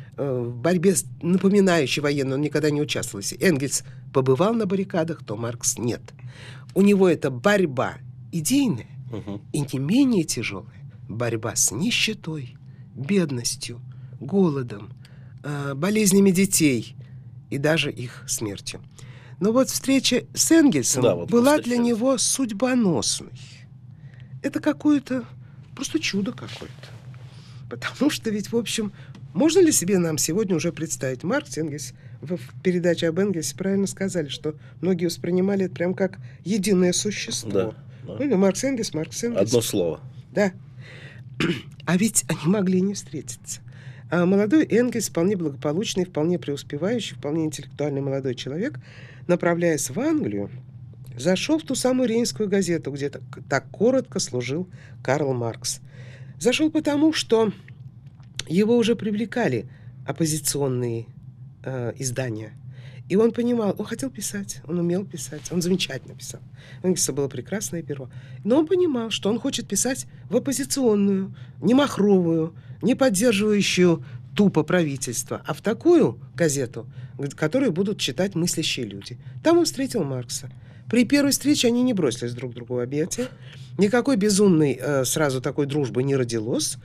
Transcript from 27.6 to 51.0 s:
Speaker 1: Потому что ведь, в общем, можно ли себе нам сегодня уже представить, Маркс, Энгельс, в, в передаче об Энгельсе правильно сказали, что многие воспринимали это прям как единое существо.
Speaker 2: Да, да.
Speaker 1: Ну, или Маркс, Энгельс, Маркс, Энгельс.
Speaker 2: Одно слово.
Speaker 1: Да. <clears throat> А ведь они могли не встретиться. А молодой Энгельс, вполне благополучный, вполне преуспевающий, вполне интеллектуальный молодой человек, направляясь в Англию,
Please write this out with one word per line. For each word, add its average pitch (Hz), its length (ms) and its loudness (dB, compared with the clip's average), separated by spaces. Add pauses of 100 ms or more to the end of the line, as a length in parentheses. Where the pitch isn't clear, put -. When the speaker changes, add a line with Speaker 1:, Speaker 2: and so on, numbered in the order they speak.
Speaker 1:
Потому - 420 -2
что - 200 -4
ведь, 202 200 -4
в 226 60 -2
общем, 220 360 -4 (420)
можно 311 260 4
ли 311 120 8
себе 190 260 2
нам 160 180 2
сегодня 185 400 0
уже 170 160 0
представить, 131 500 -6
Маркс, 180 360 -2
Энгельс, 151 340 -6 (300)
в, 165 160 -6
в - 240 -16
передаче 170 460 2
об 160 100 0
Энгельсе 185 360 -2
правильно 196 320 0
сказали, 180 420 -4
что 151 260 -6 (260)
многие 175 260 0
воспринимали 185 600 0
это 180 80 -8
прям 175 200 0
как 185 240 -6 (260)
единое 180 500 2
существо. 117 560 -6
Speaker 2:
Да, 98 140 2 (420)
да. - 120 -12
Speaker 1:
Ну, 262 60 -2
или 262 100 2
Маркс, 190 300 4
Энгельс, 247 300 -2
Маркс, 156 280 -6
Энгельс. 233 200 0
Speaker 2:
Одно 113 180 4
слово. 87 400 0 (320)
Speaker 1:
Да. 104 200 2 (840)
<clears throat> - 40 0 (420)
А 170 120 2
ведь 214 320 0
они 151 180 -4
могли 185 340 4
не 196 140 0
встретиться. - 680 -12 (500)
А 175 160 4
молодой 208 380 4
Энгельс, 233 440 2
вполне 185 280 2
благополучный, 156 680 -2
вполне 170 340 0
преуспевающий, 147 800 -4
вполне 147 280 -2
интеллектуальный 147 560 -4
молодой 135 340 -2
человек, 143 460 -6 (480)
направляясь 170 600 2
в 147 100 -4
Англию, 160 500 0 (640)